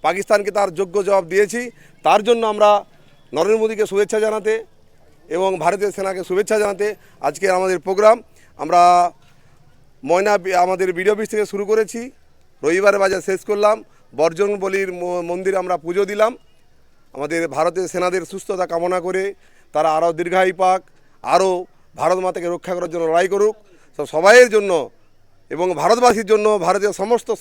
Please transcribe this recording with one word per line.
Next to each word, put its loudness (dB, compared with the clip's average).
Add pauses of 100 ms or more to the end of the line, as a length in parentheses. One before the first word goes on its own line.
পাকিস্তানকে 0
তার 0
যোগ্য -4
জবাব 2
দিয়েছি, 0 (440)
তার 4
জন্য 2
আমরা 4 (640)
নরেন্দ্র 2
মোদীকে -2
শুভেচ্ছা -2
জানাতে -2 (760)
এবং -2
ভারতীয় -2
সেনাকে -6
শুভেচ্ছা -2
জানাতে -2 (340)
আজকে -4
আমাদের 0
প্রোগ্রাম। 4 (420)
আমরা 4 (1200)
ময়না 0
বি-, -4
আমাদের -2
বিডিও 0
অফিস -6
থেকে -4
শুরু -8
করেছি, -2 (600)
রবিবারে 2
বাজার 0
শেষ -4
করলাম, 0 (360)
বর্জন 0
বলির -4
ম-, -6
মন্দিরে -4
আমরা -4
পুজো -4
দিলাম। 0 (840)
আমাদের -6
ভারতীয় -2
সেনাদের -4
সুস্থতা -6
কামনা -2
করে -4 (500)
তারা 2
আরও 2
দীর্ঘায়ু 0
পাক, 0 (440)
আরও 2 (440)
ভারত 0
মাতাকে -4
রক্ষা -8
করার -6
জন্য -4
লড়াই 2
করুক। 0 (420)
তো -8
সবাইয়ের 8
জন্য 0 (760)
এবং -4
ভারতবাসীর 2
জন্য, 2 (120)
ভারতীয় 0
সমস্ত -4 (120)